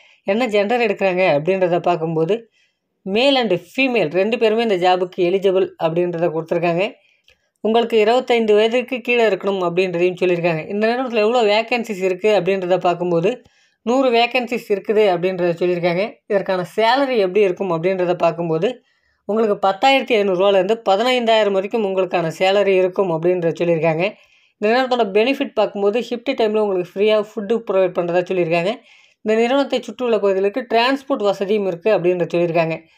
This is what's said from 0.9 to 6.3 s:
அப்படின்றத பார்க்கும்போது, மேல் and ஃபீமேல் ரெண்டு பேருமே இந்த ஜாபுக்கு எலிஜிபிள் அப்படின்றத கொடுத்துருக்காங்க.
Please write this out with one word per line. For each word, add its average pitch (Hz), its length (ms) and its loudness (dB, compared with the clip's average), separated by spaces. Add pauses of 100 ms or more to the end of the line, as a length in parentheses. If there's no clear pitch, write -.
அப்படின்றத 175 480 0
பார்க்கும்போது, 165 560 -2 (680)
மேல் 247 300 2
and 220 260 0
ஃபீமேல் 240 500 -2
ரெண்டு 208 260 0
பேருமே 226 260 0
இந்த 202 160 0
ஜாபுக்கு 185 420 0
எலிஜிபிள் 185 460 2 (120)
அப்படின்றத 170 480 -2
கொடுத்துருக்காங்க. 165 540 -2 (840)